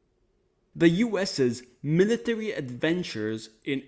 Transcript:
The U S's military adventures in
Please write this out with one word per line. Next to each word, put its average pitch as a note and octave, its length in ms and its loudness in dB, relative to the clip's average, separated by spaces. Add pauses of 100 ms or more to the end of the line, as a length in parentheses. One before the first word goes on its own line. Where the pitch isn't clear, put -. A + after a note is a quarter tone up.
(760)
The E3 120 6
U G3 300 2
S's B2+ 440 0 (200)
military A3 680 0
adventures B2 1000 -4 (160)
in C3+ 240 -4